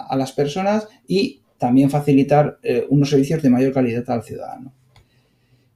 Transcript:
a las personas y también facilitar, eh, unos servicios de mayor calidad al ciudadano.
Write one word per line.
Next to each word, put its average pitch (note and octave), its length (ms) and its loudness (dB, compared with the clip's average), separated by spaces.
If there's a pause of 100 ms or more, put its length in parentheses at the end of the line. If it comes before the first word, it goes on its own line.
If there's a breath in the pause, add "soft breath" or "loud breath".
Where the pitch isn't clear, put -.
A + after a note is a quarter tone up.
a C#3 100 -6
las C3 160 -4
personas F#3+ 540 -2 (200 soft breath)
y - 360 -2 (160)
también C3 320 4
facilitar, D3 720 2
eh, A#2+ 280 -2
unos C#3 200 2
servicios D3 320 0
de C3+ 80 4
mayor C3 220 2
calidad A#2+ 360 -2
al A#2+ 140 -4
ciudadano. - 500 -14 (1040)